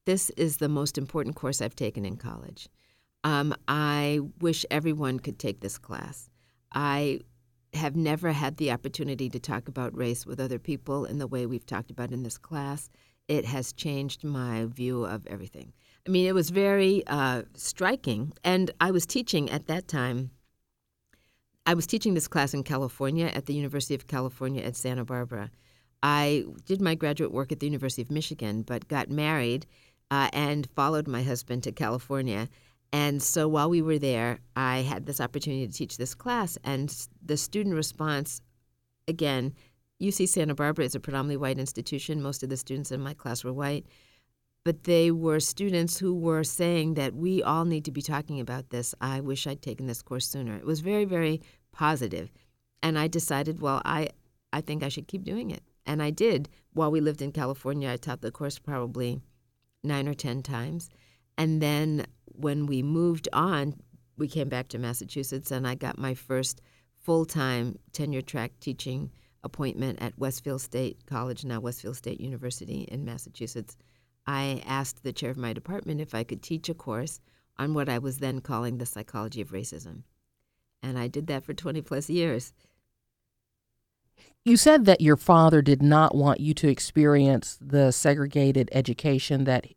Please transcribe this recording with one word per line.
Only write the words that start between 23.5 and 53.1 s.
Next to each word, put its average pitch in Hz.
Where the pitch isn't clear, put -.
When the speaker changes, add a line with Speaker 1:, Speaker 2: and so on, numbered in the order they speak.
Speaker 1:
University 143
of -
California 131
at 123
Santa 127
Barbara. 120
I 147
did 190
my 165
graduate 151
work 131
at -
the 139
University 135
of 117
Michigan, 113
but 120
got 139
married, 147
uh, 139
and 147
followed 151
my 127
husband 123
to 127
California. 123
And 143
so 156
while 156
we 170
were 156
there, 120
I 127
had 131
this 143
opportunity 135
to 101
teach -
this 127
class, 233
and 139
s-, -
the 151
student 202
response, 151
again, 139
U 196
C 190
Santa 151
Barbara 151
is 135
a 120
predominantly 139
white 135
institution. 139
Most 139
of 131
the 135
students 135
in 135
my 139
class 123
were 127
white. 143
But 165
they 170
were 160
students 175
who 185
were 165
saying 165
that 139
we 180
all 160
need 160
to 156
be 143
talking 151
about 123
this. 120
"I 135
wish 139
I'd 143
taken 131
this 120
course 127
sooner." 120
It 92
was 156
very, 202
very 165
positive. 120
And 160
I 151
decided, 156